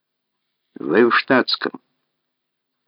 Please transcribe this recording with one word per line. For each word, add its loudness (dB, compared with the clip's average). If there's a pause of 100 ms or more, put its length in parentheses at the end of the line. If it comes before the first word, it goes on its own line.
(800)
"Вы 2
в 0
штатском". -2 (1080)